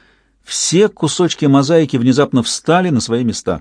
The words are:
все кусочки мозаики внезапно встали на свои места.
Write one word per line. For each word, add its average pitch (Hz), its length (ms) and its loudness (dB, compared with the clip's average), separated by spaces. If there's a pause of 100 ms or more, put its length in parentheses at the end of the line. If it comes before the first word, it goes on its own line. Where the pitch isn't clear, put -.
(440)
все - 460 0
кусочки 165 560 -2
мозаики 139 540 2
внезапно 127 440 2
встали 180 460 -2
на 131 120 0
свои 117 220 -4
места. 95 380 -4